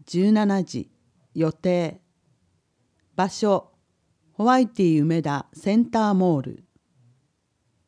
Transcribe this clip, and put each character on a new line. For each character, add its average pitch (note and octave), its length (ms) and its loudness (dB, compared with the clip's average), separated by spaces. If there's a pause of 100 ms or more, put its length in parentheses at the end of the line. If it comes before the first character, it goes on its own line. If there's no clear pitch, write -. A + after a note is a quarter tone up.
十 F#3 260 0
七 G#3 320 0
時、 - 280 -12 (440)
予 D#3+ 180 -2
定。 F3 480 -4 (1160)
場 F#3 120 0
所、 G3 440 -2 (600)
ホ G#3 140 -4
ワ B3+ 120 4
イ B3+ 100 2
テ - 140 -4
ィ D#3+ 200 4
梅 E3 200 0
田 C#3+ 300 -6
セ G3+ 240 -2
ン A#3 100 4
タ A3 240 0
ー G3+ 40 0
モ F3+ 240 2
ー C3 60 -4
ル。 - 200 -16 (1200)